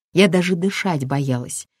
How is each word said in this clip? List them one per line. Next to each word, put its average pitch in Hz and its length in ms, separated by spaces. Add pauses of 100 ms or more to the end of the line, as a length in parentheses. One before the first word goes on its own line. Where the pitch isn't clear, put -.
(140)
Я 190 140
даже 180 280
дышать 175 480
боялась. 131 640 (140)